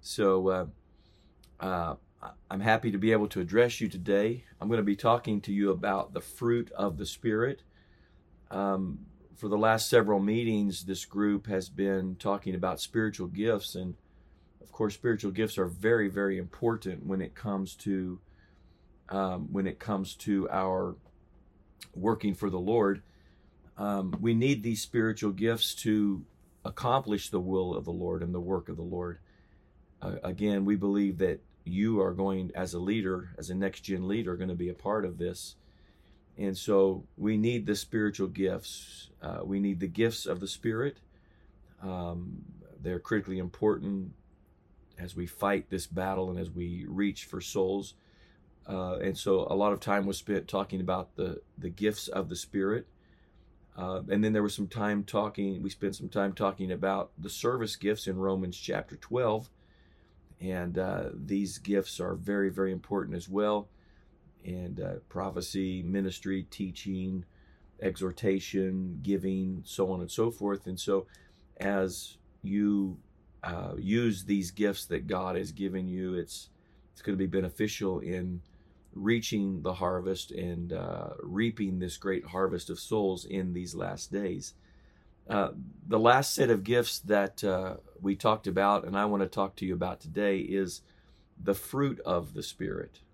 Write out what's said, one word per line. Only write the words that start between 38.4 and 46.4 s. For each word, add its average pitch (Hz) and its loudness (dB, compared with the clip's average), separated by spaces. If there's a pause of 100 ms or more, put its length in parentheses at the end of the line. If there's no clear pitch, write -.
Uh, 82 -6
we 98 -2
need 98 2
the 95 -2
gifts 110 2
of 90 -2
the 98 -6
Spirit. 117 -2 (840)
Um, 90 -6 (400)
they're 87 -2
critically 98 -2
important 95 0 (840)
as 90 -10
we 87 -4
fight 98 0
this 92 -4
battle 95 -2
and 90 -4
as 87 -4